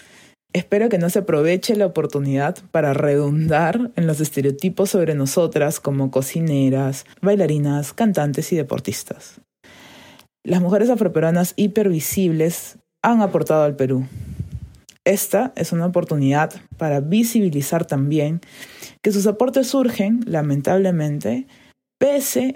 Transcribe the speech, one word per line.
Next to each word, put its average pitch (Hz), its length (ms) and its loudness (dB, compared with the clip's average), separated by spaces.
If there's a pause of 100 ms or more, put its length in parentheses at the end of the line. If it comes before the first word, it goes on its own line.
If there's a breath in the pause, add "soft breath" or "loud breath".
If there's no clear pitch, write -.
(520 loud breath)
Espero 208 360 0
que 202 100 0
no 170 120 0
se 214 80 0
aproveche 180 560 2
la 208 120 2
oportunidad 143 680 -2 (140)
para 151 240 0
redundar 151 1000 0
en 170 100 0
los 156 140 0
estereotipos 147 680 -2
sobre 160 260 2
nosotras 147 640 0
como 139 320 -2
cocineras, 135 920 0 (160 loud breath)
bailarinas, 147 720 2
cantantes 160 600 0
y 180 40 2
deportistas. - 840 -6 (1040 loud breath)
Las 180 180 2
mujeres 202 260 2
afroperuanas 175 680 2
hipervisibles 175 1200 0 (240)
han 226 200 4
aportado 156 420 2
al 147 100 2
Perú. 131 320 0 (960 loud breath)
Esta 202 520 0
es 175 160 -6
una 170 140 0
oportunidad 156 680 0 (220)
para 147 240 0
visibilizar 170 840 0
también 147 540 0 (600 loud breath)
que 214 80 0
sus 202 160 2
aportes 254 400 2
surgen, 240 600 0
lamentablemente, 151 1200 0 (500 soft breath)
pese 262 580 0